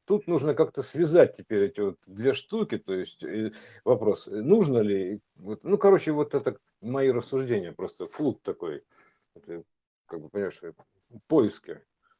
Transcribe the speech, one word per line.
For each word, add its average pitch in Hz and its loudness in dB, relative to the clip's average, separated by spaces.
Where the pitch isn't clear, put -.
тут 202 -2
нужно 151 0
как-то 147 0
связать 156 4
теперь 101 0
эти 101 -4
вот 98 -2
две 110 0
штуки, - -4
то - -8
есть, - -10
э, 110 -6
вопрос, 107 2
э, - -16
нужно 147 4
ли, 101 -2
вот, 101 -12
ну, 196 2
короче, 196 4
вот 147 -2
это 131 -4
мои 131 0
рассуждения, 120 -4
просто 90 -10
флут - -4
такой. 78 -8
Это, 85 -16
как 82 -12
бы, 78 -20
понимаешь, 101 -8
э, 82 -16
поиски, 110 0